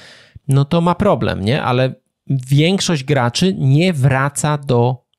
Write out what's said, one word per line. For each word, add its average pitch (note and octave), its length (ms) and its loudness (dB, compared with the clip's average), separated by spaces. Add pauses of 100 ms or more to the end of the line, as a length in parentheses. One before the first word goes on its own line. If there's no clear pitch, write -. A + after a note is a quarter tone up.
(480)
no C#3 180 2
to E3+ 160 0
ma E3+ 140 0
problem, A#2 500 0
nie? A#2+ 180 0
Ale B2+ 320 0 (520)
większość D#3 560 0
graczy C3+ 560 0
nie D3+ 340 2
wraca C#3 640 0
do B2+ 400 0 (220)